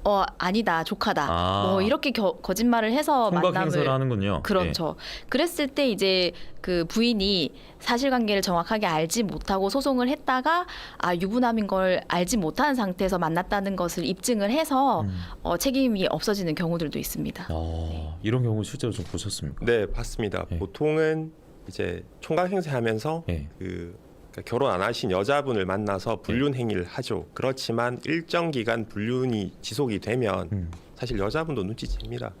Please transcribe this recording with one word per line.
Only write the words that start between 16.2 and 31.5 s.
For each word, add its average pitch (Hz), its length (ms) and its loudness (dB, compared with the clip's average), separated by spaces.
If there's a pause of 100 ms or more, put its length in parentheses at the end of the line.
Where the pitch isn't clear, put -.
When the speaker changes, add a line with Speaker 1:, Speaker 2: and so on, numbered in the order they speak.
Speaker 1:
경우들도 165 440 -2
있습니다. - 500 -6
Speaker 2:
어, 82 400 -2
Speaker 1:
네. 78 320 -6
Speaker 2:
이런 123 220 2
경우 110 220 2
실제로 - 260 -4
좀 87 140 -4
보셨습니까? 92 600 -6
Speaker 3:
네, 113 200 4
봤습니다. 92 640 -2
Speaker 2:
네. 85 100 -2
Speaker 3:
보통은 156 720 0 (380)
이제 90 340 -4 (160)
총각 180 320 0
행세하면서 151 760 0
Speaker 2:
네. 76 200 -2 (120)
Speaker 3:
그, 90 360 -8 (360)
그러니까 - 120 -12
결혼 127 280 2
안 90 100 2
하신 113 300 0
여자분을 113 540 2
만나서 101 560 -2
불륜 135 320 0
Speaker 2:
네. 123 60 -4
Speaker 3:
행위를 104 240 -2
하죠. 98 520 -6
그렇지만 123 680 -2
일정 170 440 0
기간 117 380 0
불륜이 113 640 -2 (100)
지속이 110 380 -2
되면 98 520 0
Speaker 2:
음. 90 200 -2 (240)
Speaker 3:
사실 113 240 -4
여자분도 127 440 -2